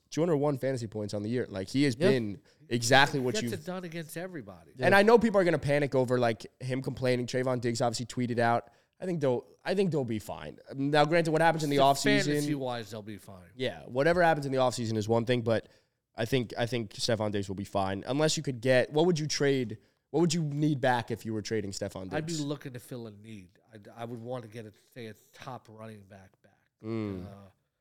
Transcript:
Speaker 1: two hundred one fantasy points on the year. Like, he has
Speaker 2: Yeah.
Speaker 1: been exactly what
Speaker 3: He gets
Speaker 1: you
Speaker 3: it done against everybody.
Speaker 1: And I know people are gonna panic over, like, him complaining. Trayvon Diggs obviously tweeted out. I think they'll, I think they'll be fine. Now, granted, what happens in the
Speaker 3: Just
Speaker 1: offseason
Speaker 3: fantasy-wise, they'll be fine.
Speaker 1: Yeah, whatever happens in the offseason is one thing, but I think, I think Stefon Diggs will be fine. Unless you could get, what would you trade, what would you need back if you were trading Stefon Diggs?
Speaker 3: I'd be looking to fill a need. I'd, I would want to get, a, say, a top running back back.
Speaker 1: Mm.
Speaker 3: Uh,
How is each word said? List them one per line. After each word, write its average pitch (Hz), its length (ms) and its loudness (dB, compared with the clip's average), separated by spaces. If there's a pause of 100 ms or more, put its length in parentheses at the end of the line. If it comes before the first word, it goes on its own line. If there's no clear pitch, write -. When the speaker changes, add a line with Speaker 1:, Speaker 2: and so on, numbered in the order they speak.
(100)
Speaker 1:
two 147 100 -2
hundred 160 180 2
one 143 200 0
fantasy 127 300 -4
points 104 260 -8
on 101 80 -4
the 104 80 -4
year. 120 180 -2
Like, 95 200 -6
he 135 160 2
has 123 140 2
Speaker 2:
Yeah. 165 120 4
Speaker 1:
been 107 300 -2 (280)
exactly 131 520 4
what 123 160 -2
Speaker 3:
He - 60 -2
gets 120 100 -4
Speaker 1:
you 98 60 -8
Speaker 3:
it 151 60 -16
done 185 200 -10
against 165 320 -12
everybody. 160 640 -14
Speaker 1:
And 180 120 4
I 196 120 8
know 233 160 8
people 202 200 4
are 180 40 6
gonna 165 140 2
panic 143 360 0
over, 127 240 2
like, 117 260 0 (140)
him 131 240 -6
complaining. 127 460 -2
Trayvon 127 320 0
Diggs 120 200 -2
obviously 120 260 -2
tweeted 120 340 -2
out. 117 280 2 (320)
I - 60 -8
think 175 140 -2
they'll, 127 260 0 (180)
I 185 120 -2
think 190 160 2
they'll 143 120 0
be 117 140 -2
fine. 78 400 -12 (160)
Now, 147 300 4
granted, 165 260 2
what 156 120 2
happens 160 200 4
in 147 80 0
the 143 60 2
Speaker 3:
Just 139 280 6
Speaker 1:
offseason 208 200 4
Speaker 3:
fantasy-wise, 139 680 -2
they'll 110 120 -10
be 101 160 -12
fine. 90 260 -20 (100)
Speaker 1:
Yeah, 110 320 -6
whatever 156 340 2
happens 160 260 4
in 131 40 -2
the 131 80 0
offseason 117 380 0
is 104 120 -2
one 117 160 4
thing, 120 180 2
but 110 260 0 (480)
I 113 80 -2
think, 123 340 -2
I 117 80 0
think 113 280 -4
Stefon 107 360 0
Diggs 101 180 -2
will 95 60 -6
be 101 100 -6
fine. 95 440 -2
Unless 151 280 0
you 156 60 -6
could 127 180 -6
get, 127 320 4
what 156 140 4
would 180 140 2
you 151 80 -4
trade, 135 500 0 (320)
what 143 100 -2
would 170 140 2
you 170 80 -2
need 147 380 0
back 120 320 0
if 110 120 -8
you 110 80 -6
were 107 100 -4
trading 101 280 -4
Stefon 98 340 -8
Diggs? 95 100 -10
Speaker 3:
I'd 156 120 -4
be 170 80 -6
looking 143 380 -8
to 120 80 -14
fill 120 260 -14
a 107 60 -16
need. 101 380 -18 (220)
I'd, 107 140 -20 (100)
I 117 80 -12
would 117 160 -12
want 123 220 -10
to 113 60 -16
get, 110 180 -16
a, 104 60 -20 (200)
say, 117 140 -16
a 107 80 -16 (180)
top - 380 -16
running 110 300 -18 (100)
back 95 220 -20 (100)
back. - 160 -20 (260)
Speaker 1:
Mm. 107 400 -6
Speaker 3:
Uh, 101 40 -12 (520)